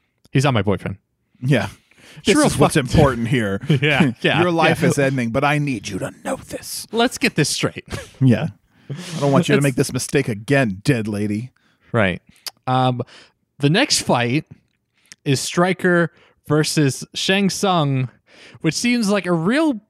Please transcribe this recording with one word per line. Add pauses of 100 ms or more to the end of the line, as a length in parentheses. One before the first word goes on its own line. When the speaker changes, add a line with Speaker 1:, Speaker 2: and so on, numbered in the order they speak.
(300)
Speaker 1:
"He's
not
my
boyfriend." (420)
Speaker 2:
Yeah. (480)
Speaker 1:
It's
Speaker 2:
This
Speaker 1:
real
Speaker 2:
is
what's
Speaker 1:
fucked.
Speaker 2:
important
here.
Speaker 1:
<laughs> (140)
Yeah,
Speaker 2:
<laughs>
Speaker 1:
yeah,
Speaker 2:
Your
life
Speaker 1:
yeah.
Speaker 2:
is
ending,
but
I
need
you
to (120)
know
this.
Speaker 1:
Let's
get
this
straight. (200)
<laughs>
Speaker 2:
Yeah. (380)
I
don't
want
you
to
Speaker 1:
It's
Speaker 2:
make
this
mistake
again,
dead
lady. (400)
Speaker 1:
Right. (460)
Um, (560)
the
next
fight (800)
is
Stryker (340)
versus (120)
Shang
Tsung, (500)
which
seems
like
a
real